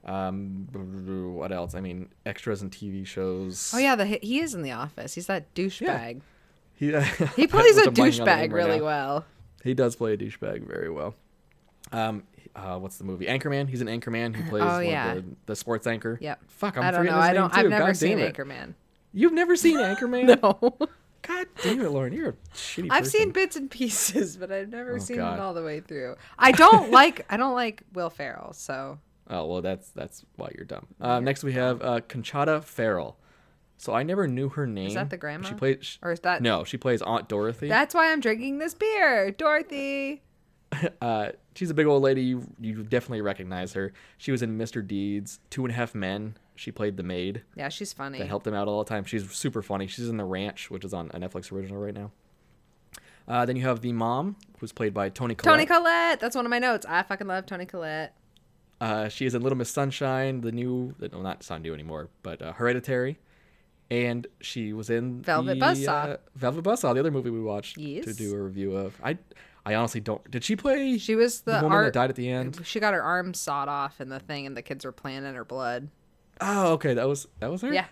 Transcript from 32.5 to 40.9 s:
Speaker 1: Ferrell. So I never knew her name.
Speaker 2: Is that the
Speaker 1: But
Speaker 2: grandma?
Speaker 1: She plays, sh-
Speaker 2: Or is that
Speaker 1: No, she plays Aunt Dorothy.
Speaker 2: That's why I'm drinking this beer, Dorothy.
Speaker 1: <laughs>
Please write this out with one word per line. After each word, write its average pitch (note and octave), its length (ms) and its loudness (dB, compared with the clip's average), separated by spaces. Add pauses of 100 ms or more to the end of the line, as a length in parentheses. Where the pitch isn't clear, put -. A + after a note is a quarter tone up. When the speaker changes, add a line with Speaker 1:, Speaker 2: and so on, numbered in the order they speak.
Speaker 1:
Ferrell. G2+ 540 -2 (600)
So - 140 -6
I A#2+ 100 2
never F3+ 240 0
knew C3 220 -2
her C#3+ 160 -4
name. G2 220 -4
Speaker 2:
Is G2+ 80 -4
that C#3+ 160 -4
the F3+ 60 -10
Speaker 1:
But - 40 -14
Speaker 2:
grandma? D3+ 280 -8
Speaker 1:
She - 40 -8
plays, C3+ 280 2
sh- - 200 -14
Speaker 2:
Or E3+ 100 -4
is E3+ 100 -6
that F3 200 0
Speaker 1:
No, G#2 220 2
she - 140 -8
plays A#2+ 260 0
Aunt G#2+ 260 -2
Dorothy. A2 380 -2
Speaker 2:
That's B3+ 260 2
why D#4+ 180 4
I'm D#4 80 0
drinking B3 400 -2
this D#4+ 140 -6
beer, D4+ 580 2
Dorothy. C#4 960 -2
Speaker 1:
<laughs> - 40 -20 (720)